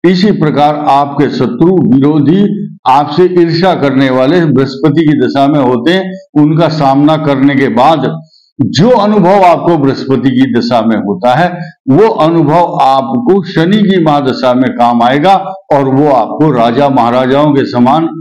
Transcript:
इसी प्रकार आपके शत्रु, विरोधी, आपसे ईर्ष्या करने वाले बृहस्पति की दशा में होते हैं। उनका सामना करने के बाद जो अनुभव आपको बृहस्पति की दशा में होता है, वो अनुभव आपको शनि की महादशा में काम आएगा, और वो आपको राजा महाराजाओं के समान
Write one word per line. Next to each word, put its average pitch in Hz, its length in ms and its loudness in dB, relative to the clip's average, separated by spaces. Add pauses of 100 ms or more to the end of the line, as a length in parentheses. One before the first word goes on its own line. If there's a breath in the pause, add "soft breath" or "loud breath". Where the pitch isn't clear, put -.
इसी 185 300 2
प्रकार 147 420 0 (140)
आपके 143 400 0
शत्रु, 160 460 0 (120)
विरोधी, 147 580 2 (420)
आपसे 147 360 0 (180)
ईर्ष्या 170 340 0
करने 135 340 0
वाले 131 360 0
बृहस्पति 143 640 0
की 147 120 2
दशा 135 280 0
में 147 120 0
होते 123 340 0
हैं। 190 200 -4 (240 loud breath)
उनका 151 320 2
सामना 147 480 0
करने 139 380 0
के 131 180 0
बाद 131 360 2 (500 soft breath)
जो 143 320 0
अनुभव 202 520 2
आपको 170 340 2
बृहस्पति 135 540 -2
की 123 220 0
दशा 120 280 0
में 110 160 0
होता 98 380 -2
है, 170 140 0 (400 loud breath)
वो 180 180 4 (120)
अनुभव 165 600 0
आपको 135 640 0
शनि 180 340 0
की 185 240 0
महादशा 135 500 0
में 127 180 0
काम 120 320 0
आएगा, 147 320 2 (380)
और 135 220 0
वो 147 160 2
आपको 135 400 0
राजा 123 380 0
महाराजाओं 131 640 0
के 135 140 0
समान 135 420 0 (120)